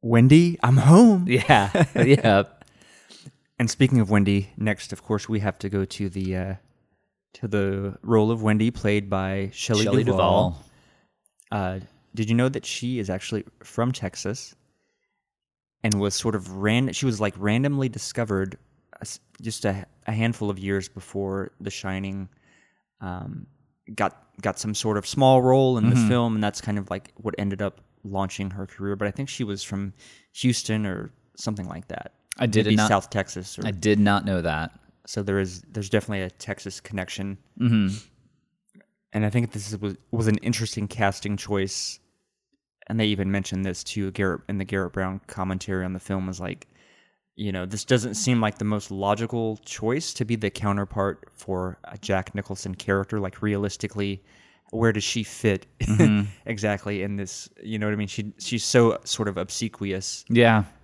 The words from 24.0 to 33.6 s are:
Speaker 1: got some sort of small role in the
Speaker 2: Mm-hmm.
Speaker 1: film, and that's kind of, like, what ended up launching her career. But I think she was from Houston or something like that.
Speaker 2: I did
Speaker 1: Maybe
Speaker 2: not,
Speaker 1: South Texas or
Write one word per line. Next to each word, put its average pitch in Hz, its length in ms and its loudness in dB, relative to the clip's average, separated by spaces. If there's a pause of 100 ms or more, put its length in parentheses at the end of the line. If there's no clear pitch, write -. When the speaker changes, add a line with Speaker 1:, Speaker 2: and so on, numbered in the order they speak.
Speaker 1:
got 98 160 -4
some 107 160 -4
sort 110 240 -2
of 98 80 -6
small 131 360 6
role 127 360 4
in 110 120 4
the 123 60 6
Speaker 2:
Mm-hmm. 117 120 4
Speaker 1:
film, 120 260 2
and 107 100 0
that's 104 160 -2
kind 104 180 -4
of, 98 120 -8
like, - 260 -10
what 107 220 -6
ended 101 240 -4
up 98 180 -6 (240)
launching 98 460 -6
her 98 160 -10
career. 98 300 -6
But 101 120 -2
I - 20 -2
think 135 180 -8
she - 160 -6
was 101 180 -6
from 98 300 -6 (420)
Houston - 520 0
or 98 260 -8 (240)
something 104 320 -8
like - 200 -14
that. - 240 -14 (260)
Speaker 2:
I 123 80 0
did 107 200 4
Speaker 1:
Maybe 107 100 4
Speaker 2:
not, 107 120 4
Speaker 1:
South 101 220 2
Texas - 480 -6
or 113 80 -6